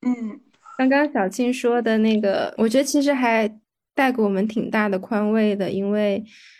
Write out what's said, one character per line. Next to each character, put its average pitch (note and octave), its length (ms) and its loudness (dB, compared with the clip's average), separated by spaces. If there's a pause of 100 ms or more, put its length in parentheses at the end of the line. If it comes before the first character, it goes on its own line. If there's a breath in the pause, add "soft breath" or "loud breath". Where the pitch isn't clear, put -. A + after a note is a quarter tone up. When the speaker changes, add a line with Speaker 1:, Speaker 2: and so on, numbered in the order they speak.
Speaker 1:
嗯。 A#3+ 360 -4 (380)
Speaker 2:
刚 C4 100 2
刚 C#4+ 240 2
小 A3 160 -2
庆 B3 260 -2
说 A#3+ 280 0
的 A3+ 160 0
那 A3 240 2
个， - 380 -2
我 A3 100 2
觉 A3+ 80 2
得 C#4 80 4
其 C#4+ 160 0
实 C#4 140 2
还 A3+ 360 0 (440)
带 C4+ 180 2
给 B3 80 -2
我 G#3 80 2
们 G3 180 0
挺 - 240 -4
大 G#3+ 160 0
的 G3 120 -2
宽 G#3 340 -2
慰 G#3+ 240 2
的， F#3+ 140 -2
因 G3 200 -2
为， G#3 320 0 (380 loud breath)